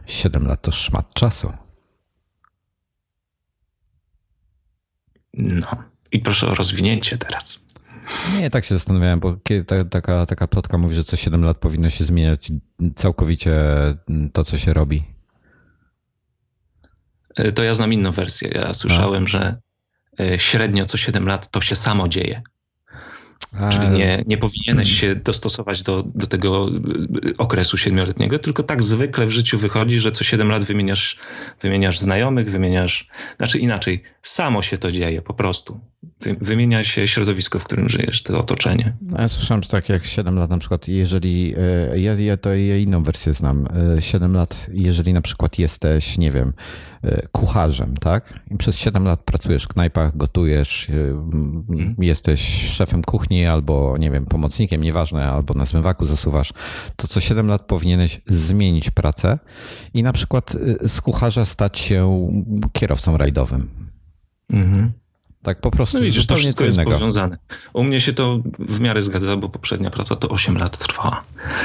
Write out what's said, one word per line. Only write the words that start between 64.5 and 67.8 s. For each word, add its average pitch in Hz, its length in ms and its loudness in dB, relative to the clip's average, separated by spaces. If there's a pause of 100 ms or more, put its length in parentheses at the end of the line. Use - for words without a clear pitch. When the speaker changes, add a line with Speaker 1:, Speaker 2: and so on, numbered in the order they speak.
Speaker 1:
Tak 95 180 -4
po 120 100 2
prostu 139 260 2
Speaker 2:
No 247 60 2
widzisz, 175 120 2
to - 60 4
Speaker 1:
zupełnie - 200 2
Speaker 2:
wszystko 143 180 2
Speaker 1:
co - 60 2
Speaker 2:
jest 101 120 4
Speaker 1:
innego. 82 140 2
Speaker 2:
powiązane. 90 440 0 (380)
U 123 100 0